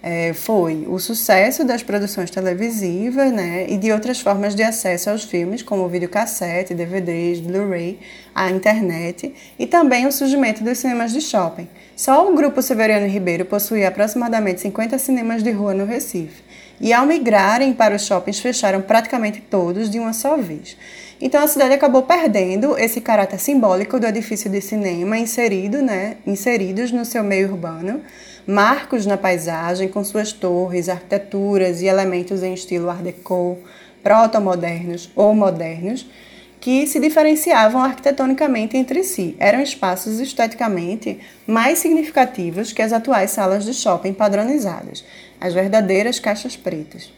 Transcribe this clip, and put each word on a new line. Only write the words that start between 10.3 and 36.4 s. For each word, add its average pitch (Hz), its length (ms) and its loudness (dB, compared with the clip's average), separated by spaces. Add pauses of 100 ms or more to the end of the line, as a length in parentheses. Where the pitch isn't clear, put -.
dos 240 140 -2
cinemas 233 340 -2
de 277 100 -2
shopping. 180 460 -2 (280)
Só 311 340 4
o 339 60 4
Grupo 285 260 2
Severiano 214 460 2
Ribeiro 180 380 -2
possuía 202 420 0
aproximadamente 214 760 0
cinquenta 220 380 -4
cinemas 226 420 -2
de 226 80 0
rua 202 240 -2
no 196 120 -2
Recife. 185 580 -8 (360)
E 226 140 2
ao 262 140 4
migrarem 240 680 4
para 214 220 4
os 202 100 -4
shoppings, 196 340 -2
fecharam 202 420 0
praticamente 226 600 0
todos 196 480 -2
de 214 80 -4
uma 226 160 -4
só 285 240 0
vez. 165 400 -8 (420)
Então 285 220 2
a 302 60 4
cidade 269 260 4
acabou 269 300 4
perdendo 220 760 2
esse 226 220 0
caráter 202 400 2
simbólico 214 580 2
do 233 80 0
edifício 220 460 -4
de 196 80 0
cinema 196 580 -2
inserido, 226 640 0
né, 214 360 -2 (100)
inseridos 202 640 -2
no 233 140 -2
seu 226 180 -4
meio 196 260 0
urbano, 175 520 -6 (440)
marcos 214 600 0
na 202 120 2
paisagem, 175 680 -2
com 196 160 -4
suas 214 300 -4
torres, 180 560 -2
arquiteturas 196 920 -2
e 185 40 -4
elementos 185 580 0
em 185 100 -4
estilo 175 360 -4
art 175 120 -8
déco, 180 560 -4 (460)
proto-modernos 180 1120 2
ou 208 180 6
modernos, 180 720 0 (540)